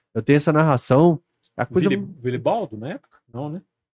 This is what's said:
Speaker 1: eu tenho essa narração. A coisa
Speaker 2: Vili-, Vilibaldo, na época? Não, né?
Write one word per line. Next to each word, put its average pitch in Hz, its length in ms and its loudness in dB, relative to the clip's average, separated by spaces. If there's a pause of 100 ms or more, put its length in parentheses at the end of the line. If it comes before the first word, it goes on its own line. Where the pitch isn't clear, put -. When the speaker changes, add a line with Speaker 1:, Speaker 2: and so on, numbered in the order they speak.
(140)
Speaker 1:
eu 113 80 -4
tenho 143 140 4
essa 147 160 0
narração. 151 680 2 (360)
A 120 100 -4
coisa 180 220 0
Speaker 2:
Vili-, 202 200 -2 (140)
Vilibaldo, 127 540 -4
na 120 140 -10
época? - 280 -16 (140)
Não, 139 180 -10
né? 175 100 -12 (340)